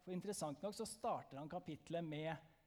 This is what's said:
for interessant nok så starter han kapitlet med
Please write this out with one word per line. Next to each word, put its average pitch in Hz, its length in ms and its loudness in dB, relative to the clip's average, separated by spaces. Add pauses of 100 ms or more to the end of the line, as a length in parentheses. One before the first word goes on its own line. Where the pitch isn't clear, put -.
for 185 80 -2
interessant 180 500 0
nok 202 140 0
så 226 120 0
starter 139 520 0
han 151 100 -4
kapitlet 165 540 0
med 156 320 2 (300)